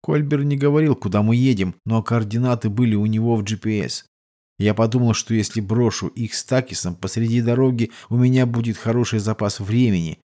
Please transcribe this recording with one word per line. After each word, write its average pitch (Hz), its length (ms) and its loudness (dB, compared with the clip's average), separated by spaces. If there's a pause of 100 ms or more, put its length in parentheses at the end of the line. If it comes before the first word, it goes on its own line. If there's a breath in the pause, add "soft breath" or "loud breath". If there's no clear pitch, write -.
Кольбер 147 400 0
не 143 140 0
говорил, 147 380 2
куда 104 280 0
мы 110 120 4
едем, 117 380 2 (120)
но 113 180 0
координаты 117 680 0
были 110 240 2
у 104 140 2
него 113 280 0
в 107 80 -2
G 104 140 -4
P 107 280 -2
S. - 200 -8 (540)
Я 104 140 2
подумал, 113 400 2
что - 200 -4
если 110 260 -2
брошу 107 480 0
их 113 260 -8
с - 100 -6
Такисом 127 520 -4
посреди 113 460 -2
дороги, 120 500 0 (180 loud breath)
у 120 80 0
меня 127 280 4
будет 117 320 -2
хороший 117 420 0
запас 104 400 -4
времени, 98 680 0